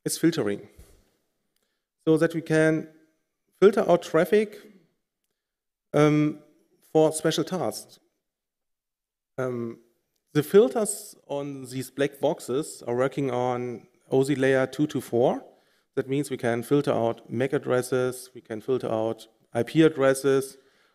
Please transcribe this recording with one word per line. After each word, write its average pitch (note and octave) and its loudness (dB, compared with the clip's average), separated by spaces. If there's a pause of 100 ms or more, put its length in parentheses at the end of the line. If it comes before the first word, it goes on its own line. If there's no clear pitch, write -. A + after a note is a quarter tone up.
is - -6
filtering, A2 -2 (1400)
so D#3+ 6
that E3 2
we E3 -6
can D#3 2 (720)
filter G#3+ 6
out E3+ 4
traffic, G#3 0 (1300)
um, D3+ 2 (540)
for D#3 4
special D#3+ -2
tasks. C#3 -8 (1400)
Um, B2 -8 (540)
the D3 0
filters G#3+ 2 (100)
on C#3+ -10
these B2 -10
black - -4
boxes D3 -4
are A#2+ -4
working C3+ -2
on B2 -4 (220)
O C3+ 4
S C3+ 0
I D3+ 0
layer C3 2
two D3+ -2
to C#3 -6
four. C#3+ 0 (540)
That B2+ -4
means C#3 -4
we C3 -6
can A#2 -2
filter C#3+ 0
out A2+ -2
mac C3 -4
addresses, B2+ -2
we A#2+ -20
can G#2+ -12
filter B2 -2
out A2+ -4 (260)
I A#2 0
P D#3 2
addresses, C3+ 2 (380)